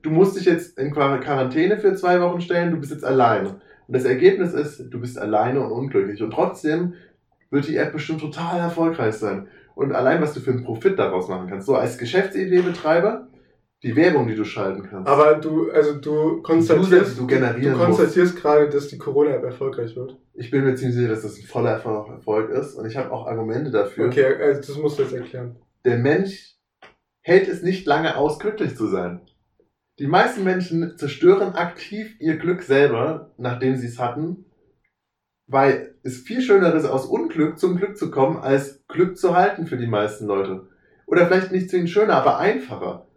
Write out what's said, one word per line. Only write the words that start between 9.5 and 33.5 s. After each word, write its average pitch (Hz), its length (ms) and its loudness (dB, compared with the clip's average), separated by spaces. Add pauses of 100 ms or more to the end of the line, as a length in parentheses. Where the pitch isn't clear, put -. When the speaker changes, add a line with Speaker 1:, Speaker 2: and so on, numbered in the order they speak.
Speaker 1:
Und 139 200 -4
allein, 160 280 2
was 147 120 -2
du 123 80 -12
für 131 100 -4
einen 120 140 -2
Profit 117 340 0
daraus 92 300 -2
machen 92 200 -8
kannst. 98 180 -10
So 135 80 2
als - 220 -2
Geschäftsidee-Betreiber, 180 1300 0 (560)
die 120 120 -4
Werbung, 151 320 4
die 107 80 -4
du 107 100 -4
schalten 95 380 -6
kannst. 95 240 -10
Speaker 2:
Aber 151 280 6
du, 160 340 -2
also 147 300 4
du 151 420 -2
konstatierst, 165 500 4
Speaker 1:
User, - 140 8
die - 140 -8
du 123 80 -2
generieren 127 500 2
Speaker 2:
du 175 80 4
konstatierst 175 480 4
Speaker 1:
musst. - 100 -12
Speaker 2:
gerade, 147 260 4
dass 143 180 -2
die - 100 -14
Corona-App 139 460 0
erfolgreich 123 520 -8
wird. 127 220 -12 (160)
Speaker 1:
Ich 117 160 -14
bin 139 160 2
mir 127 100 4
ziemlich 127 220 -2
sicher, 120 120 0
dass 110 120 -2
das 104 160 -12
ein - 80 -20
voller 117 260 -2
Erfolg, 107 380 -6
Erfolg 107 400 -4
ist. 135 260 -4
Und 110 120 -10
ich 120 100 -8
habe 127 140 -6
auch 110 160 -8
Argumente 113 440 -4
dafür. 110 360 0
Speaker 2:
Okay, 131 180 4 (160)
also 143 200 2 (120)
das 143 80 -10
musst 147 160 -2
du 135 60 0
jetzt 123 100 -4
erklären. 123 420 -12 (300)
Speaker 1:
Der 120 120 2
Mensch 165 580 0 (680)
hält 185 260 4
es 170 140 -6
nicht 185 240 -4
lange 151 320 0
aus, 151 220 -2
glücklich 202 360 -4
zu 107 120 -4
sein. 90 340 -4 (800)
Die 139 80 -6
meisten 208 360 2
Menschen 180 540 -2
zerstören 180 560 2
aktiv 208 680 -6
ihr 156 180 0
Glück 175 260 -2
selber, 139 760 2
nachdem 123 400 -2